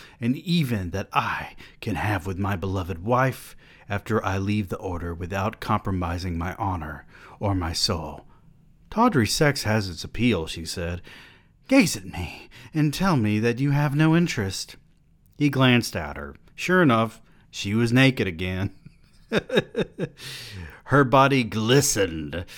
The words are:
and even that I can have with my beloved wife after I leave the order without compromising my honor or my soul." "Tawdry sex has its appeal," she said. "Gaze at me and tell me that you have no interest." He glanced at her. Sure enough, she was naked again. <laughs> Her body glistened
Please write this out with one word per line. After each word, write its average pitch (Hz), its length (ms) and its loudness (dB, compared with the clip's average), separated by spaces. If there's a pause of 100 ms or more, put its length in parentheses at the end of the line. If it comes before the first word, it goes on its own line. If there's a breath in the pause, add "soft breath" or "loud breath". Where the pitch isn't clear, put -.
(200 loud breath)
and 120 160 0
even 131 560 -2
that 98 220 -4
I - 420 -4 (240 loud breath)
can 107 160 -6
have 98 320 -4
with 92 100 -6
my 101 200 -2
beloved 92 420 -6
wife 123 560 -2 (340 soft breath)
after 101 340 -2
I 98 140 -2
leave 101 300 -2
the 101 100 -6
order 85 360 -8
without 95 480 -4
compromising 90 760 -2
my 85 180 -6
honor 90 500 -6 (340 loud breath)
or 98 160 0
my 85 160 -2
soul." - 560 -4 (600 soft breath)
"Tawdry 208 380 2
sex - 360 0
has 107 260 0
its 80 140 -12
appeal," 104 420 0
she 80 200 -10
said. 87 360 -6 (640 loud breath)
"Gaze 254 280 4
at 95 100 -12
me 85 440 -12 (240 loud breath)
and 151 200 2
tell 180 220 2
me 107 240 2
that 117 200 0
you 143 120 0
have 143 240 0
no 160 200 4
interest." - 600 -2 (640)
He 147 120 2
glanced 127 460 4
at 73 220 -6
her. 71 180 -12 (200)
Sure 180 260 4
enough, 113 400 4 (300 soft breath)
she 101 220 -4
was 117 200 2
naked 131 340 4
again. 92 440 -4 (580)
<laughs> - 1600 -6
Her 139 180 6
body 135 400 6
glistened 98 1000 0 (120 loud breath)